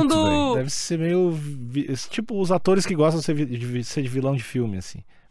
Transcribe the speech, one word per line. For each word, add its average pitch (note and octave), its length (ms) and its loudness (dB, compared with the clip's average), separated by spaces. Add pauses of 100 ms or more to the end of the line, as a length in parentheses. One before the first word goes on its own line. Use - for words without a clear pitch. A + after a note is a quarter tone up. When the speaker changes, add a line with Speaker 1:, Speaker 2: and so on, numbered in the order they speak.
(160)
Speaker 1:
mundo D#4 120 4
Speaker 2:
velho. C#4+ 260 2
Speaker 3:
Deve C3+ 160 0
ser - 300 -4
meio F3 320 2
vi-, C#3+ 580 -4
esse, C3 180 -4
tipo, G#3+ 320 -4
os F3+ 120 2
atores F#3 340 4
que F#3+ 80 -2
gostam D#3+ 240 4
de D3+ 80 -4
ser D#3+ 80 0
vi-, D3 120 0
de A#2+ 200 -6
vi-, B2 160 -4
ser C#3+ 200 -4
de B2+ 60 -2
vilão C3 280 0
de A#2+ 80 -2
filme, A2+ 340 -2
assim. - 240 -10 (280)